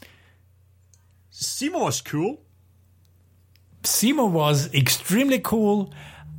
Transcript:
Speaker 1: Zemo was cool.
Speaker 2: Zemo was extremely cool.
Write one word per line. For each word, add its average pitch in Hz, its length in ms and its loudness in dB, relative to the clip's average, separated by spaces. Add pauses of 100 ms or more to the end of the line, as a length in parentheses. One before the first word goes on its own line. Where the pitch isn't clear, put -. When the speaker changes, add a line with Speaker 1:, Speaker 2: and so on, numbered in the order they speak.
(1300)
Speaker 1:
Zemo - 480 -4
was 170 200 0
cool. 190 400 -4 (1400)
Speaker 2:
Zemo 247 480 2
was 151 440 2
extremely 220 640 2
cool. 208 540 0 (460)